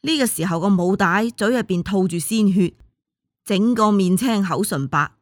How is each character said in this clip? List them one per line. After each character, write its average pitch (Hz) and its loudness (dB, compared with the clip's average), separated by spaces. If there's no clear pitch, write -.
呢 311 -2
個 262 2
時 165 -4
候 170 -2
個 180 -2
武 185 2
大 196 2
嘴 226 -2
入 247 0
邊 185 -2
吐 190 0
住 170 -2
鮮 202 0
血， 175 2
整 208 0
個 214 2
面 190 2
青 226 0
口 170 -4
唇 147 -4
白。 143 -2